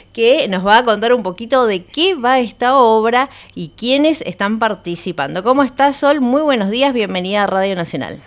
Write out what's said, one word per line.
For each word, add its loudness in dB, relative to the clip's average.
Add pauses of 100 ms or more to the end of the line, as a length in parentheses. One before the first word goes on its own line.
(120)
que 2
nos -4
va 6
a 0
contar 0
un 0
poquito -2
de -4
qué -2
va 0
esta -2
obra 2 (260)
y -10
quiénes 0
están -4
participando. -4
¿Cómo 2
estás, 0
Sol? 2
Muy 0
buenos 0
días, 0
bienvenida -2
a 0
Radio -2
Nacional. -8